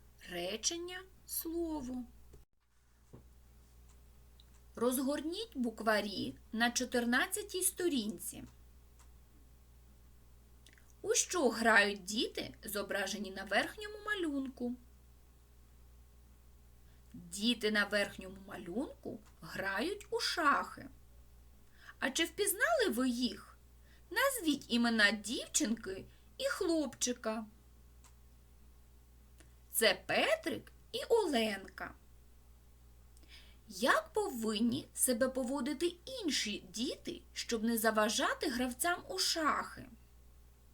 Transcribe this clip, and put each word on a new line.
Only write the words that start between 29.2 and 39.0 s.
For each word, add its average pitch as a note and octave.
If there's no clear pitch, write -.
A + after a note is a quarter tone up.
Це G3+
Петрик C#4+
і A4+
Оленка. A3+
Як C4+
повинні A#3
себе B3+
поводити C4+
інші F4
діти, -
щоб A3
не A#3
заважати A3
гравцям B3+